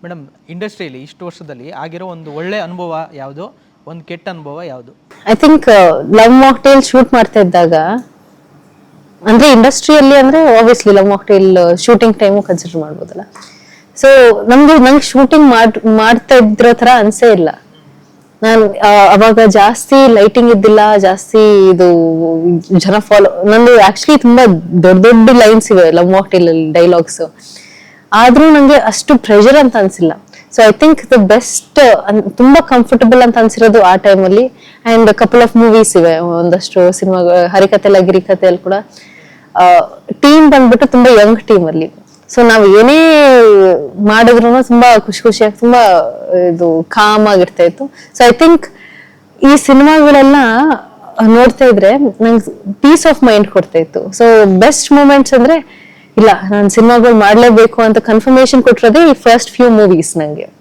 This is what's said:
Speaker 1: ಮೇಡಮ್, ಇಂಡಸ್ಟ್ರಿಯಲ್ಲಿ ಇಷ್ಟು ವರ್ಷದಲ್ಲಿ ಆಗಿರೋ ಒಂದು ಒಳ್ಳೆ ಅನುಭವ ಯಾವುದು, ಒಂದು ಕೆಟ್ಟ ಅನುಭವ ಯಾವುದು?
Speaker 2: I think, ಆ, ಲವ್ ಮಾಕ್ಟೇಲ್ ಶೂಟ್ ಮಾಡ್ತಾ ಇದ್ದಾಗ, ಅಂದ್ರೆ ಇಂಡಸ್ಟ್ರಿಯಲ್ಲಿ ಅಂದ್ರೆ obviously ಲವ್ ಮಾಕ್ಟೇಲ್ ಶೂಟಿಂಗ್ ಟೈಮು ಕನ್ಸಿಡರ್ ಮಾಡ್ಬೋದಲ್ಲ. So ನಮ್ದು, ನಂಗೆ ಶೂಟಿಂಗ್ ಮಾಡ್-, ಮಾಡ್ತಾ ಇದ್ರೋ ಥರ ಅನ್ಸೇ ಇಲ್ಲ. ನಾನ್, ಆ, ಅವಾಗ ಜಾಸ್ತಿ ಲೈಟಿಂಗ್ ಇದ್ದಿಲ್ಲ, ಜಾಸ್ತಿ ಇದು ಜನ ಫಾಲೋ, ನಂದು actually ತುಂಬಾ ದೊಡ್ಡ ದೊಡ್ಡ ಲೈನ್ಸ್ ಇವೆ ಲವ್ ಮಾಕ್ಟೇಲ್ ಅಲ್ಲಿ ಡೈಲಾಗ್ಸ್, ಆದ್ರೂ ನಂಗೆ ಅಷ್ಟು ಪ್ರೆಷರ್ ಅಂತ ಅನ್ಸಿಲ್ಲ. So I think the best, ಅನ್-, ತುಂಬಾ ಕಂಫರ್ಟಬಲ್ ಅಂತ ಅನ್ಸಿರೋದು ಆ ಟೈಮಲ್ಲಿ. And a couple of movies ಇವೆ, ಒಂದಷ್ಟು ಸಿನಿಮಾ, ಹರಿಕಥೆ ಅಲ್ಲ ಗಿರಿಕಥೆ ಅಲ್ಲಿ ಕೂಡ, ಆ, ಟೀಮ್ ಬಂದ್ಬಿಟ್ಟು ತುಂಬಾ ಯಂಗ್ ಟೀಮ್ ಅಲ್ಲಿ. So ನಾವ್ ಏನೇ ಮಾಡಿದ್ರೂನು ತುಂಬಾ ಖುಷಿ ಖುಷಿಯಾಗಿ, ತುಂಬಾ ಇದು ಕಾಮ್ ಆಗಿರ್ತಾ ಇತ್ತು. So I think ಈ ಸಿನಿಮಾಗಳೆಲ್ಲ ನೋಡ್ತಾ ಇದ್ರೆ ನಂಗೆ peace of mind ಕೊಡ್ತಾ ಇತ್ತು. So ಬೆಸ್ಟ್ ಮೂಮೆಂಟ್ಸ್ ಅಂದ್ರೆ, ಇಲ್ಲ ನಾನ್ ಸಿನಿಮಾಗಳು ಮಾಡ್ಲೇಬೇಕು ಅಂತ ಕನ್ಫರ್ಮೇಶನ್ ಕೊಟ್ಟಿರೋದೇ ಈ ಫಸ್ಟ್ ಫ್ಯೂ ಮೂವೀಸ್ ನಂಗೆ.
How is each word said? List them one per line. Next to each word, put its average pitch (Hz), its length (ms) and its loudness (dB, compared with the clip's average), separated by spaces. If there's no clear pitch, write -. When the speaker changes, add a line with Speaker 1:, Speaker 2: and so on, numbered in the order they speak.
Speaker 1:
ಮೇಡಮ್, 170 240 -20
ಇಂಡಸ್ಟ್ರಿಯಲ್ಲಿ 170 540 -18
ಇಷ್ಟು 160 240 -20
ವರ್ಷದಲ್ಲಿ 143 440 -20
ಆಗಿರೋ 165 360 -18
ಒಂದು 160 260 -20
ಒಳ್ಳೆ 180 260 -12
ಅನುಭವ 170 560 -14
ಯಾವುದು, 143 420 -20
ಒಂದು 160 180 -20
ಕೆಟ್ಟ 170 240 -20
ಅನುಭವ 160 340 -18
ಯಾವುದು? 127 300 -20
Speaker 2:
I 220 40 -2
think, 302 340 0
ಆ, 196 180 4
ಲವ್ 170 420 0
ಮಾಕ್ಟೇಲ್ 269 520 2
ಶೂಟ್ 254 320 -2
ಮಾಡ್ತಾ 220 260 -2
ಇದ್ದಾಗ, 175 340 -2
ಅಂದ್ರೆ 233 260 2
ಇಂಡಸ್ಟ್ರಿಯಲ್ಲಿ 277 640 0
ಅಂದ್ರೆ 277 440 2
obviously 220 340 0
ಲವ್ 196 140 0
ಮಾಕ್ಟೇಲ್ 190 720 0
ಶೂಟಿಂಗ್ 226 400 0
ಟೈಮು 202 240 -2
ಕನ್ಸಿಡರ್ 175 380 -10
ಮಾಡ್ಬೋದಲ್ಲ. 151 400 -16
So 262 400 2
ನಮ್ದು, 294 260 4
ನಂಗೆ 269 240 2
ಶೂಟಿಂಗ್ 285 460 0
ಮಾಡ್-, 226 500 0
ಮಾಡ್ತಾ 233 380 -2
ಇದ್ರೋ 233 380 2
ಥರ 233 220 -2
ಅನ್ಸೇ 220 380 0
ಇಲ್ಲ. 170 180 -2
ನಾನ್, 220 200 0
ಆ, 202 520 0
ಅವಾಗ 214 320 2
ಜಾಸ್ತಿ 220 680 0
ಲೈಟಿಂಗ್ 226 400 0
ಇದ್ದಿಲ್ಲ, 214 280 0
ಜಾಸ್ತಿ 196 760 0
ಇದು 180 180 0
ಜನ 196 200 -2
ಫಾಲೋ, 196 460 -2
ನಂದು 233 320 2
actually 208 460 0
ತುಂಬಾ 240 240 2
ದೊಡ್ಡ 185 240 2
ದೊಡ್ಡ 226 240 4
ಲೈನ್ಸ್ 226 420 2
ಇವೆ 175 180 2
ಲವ್ 175 220 -2
ಮಾಕ್ಟೇಲ್ 190 360 -2
ಅಲ್ಲಿ 160 240 -4
ಡೈಲಾಗ್ಸ್, 170 640 -2
ಆದ್ರೂ 247 380 2
ನಂಗೆ 294 240 2
ಅಷ್ಟು 226 440 -2
ಪ್ರೆಷರ್ 220 380 2
ಅಂತ 269 200 0
ಅನ್ಸಿಲ್ಲ. 180 360 -4
So 220 200 2
I 214 60 -2
think 311 300 0
the 254 100 2
best, 214 600 -2
ಅನ್-, 208 500 0
ತುಂಬಾ 277 360 0
ಕಂಫರ್ಟಬಲ್ 247 560 0
ಅಂತ 233 160 0
ಅನ್ಸಿರೋದು 220 440 0
ಆ 185 140 2
ಟೈಮಲ್ಲಿ. 196 480 0
And 226 220 2
a 208 60 0
couple 240 320 0
of 226 160 0
movies 220 360 2
ಇವೆ, 165 200 0
ಒಂದಷ್ಟು 175 760 -4
ಸಿನಿಮಾ, 185 260 -6
ಹರಿಕಥೆ 196 420 -2
ಅಲ್ಲ 196 100 2
ಗಿರಿಕಥೆ 185 480 -2
ಅಲ್ಲಿ 180 120 -2
ಕೂಡ, 190 160 -8
ಆ, 180 220 2
ಟೀಮ್ 302 380 2
ಬಂದ್ಬಿಟ್ಟು 254 360 2
ತುಂಬಾ 247 360 2
ಯಂಗ್ 214 180 0
ಟೀಮ್ 180 280 -2
ಅಲ್ಲಿ. 160 240 -8
So 240 180 0
ನಾವ್ 208 300 2
ಏನೇ 302 440 2
ಮಾಡಿದ್ರೂನು 233 580 0
ತುಂಬಾ 240 360 2
ಖುಷಿ 208 240 -8
ಖುಷಿಯಾಗಿ, 214 380 -2
ತುಂಬಾ 202 520 0
ಇದು 165 400 -4
ಕಾಮ್ 214 380 -2
ಆಗಿರ್ತಾ 185 360 -2
ಇತ್ತು. 170 220 -4
So 240 180 0
I - 60 -4
think 330 260 0
ಈ 294 40 2
ಸಿನಿಮಾಗಳೆಲ್ಲ 285 800 2
ನೋಡ್ತಾ 233 380 2
ಇದ್ರೆ 214 340 2
ನಂಗೆ 226 720 -4
peace 302 440 0
of - 100 -2
mind 208 240 0
ಕೊಡ್ತಾ - 300 -4
ಇತ್ತು. 165 220 -6
So 196 240 -4
ಬೆಸ್ಟ್ 294 340 0
ಮೂಮೆಂಟ್ಸ್ 285 420 2
ಅಂದ್ರೆ, 277 440 -2
ಇಲ್ಲ 220 140 2
ನಾನ್ 202 200 -2
ಸಿನಿಮಾಗಳು 233 440 2
ಮಾಡ್ಲೇಬೇಕು 220 680 2
ಅಂತ 220 160 0
ಕನ್ಫರ್ಮೇಶನ್ 254 640 0
ಕೊಟ್ಟಿರೋದೇ 254 480 2
ಈ 269 40 2
ಫಸ್ಟ್ 233 360 -2
ಫ್ಯೂ 247 200 -2
ಮೂವೀಸ್ 190 460 0
ನಂಗೆ. 151 340 -12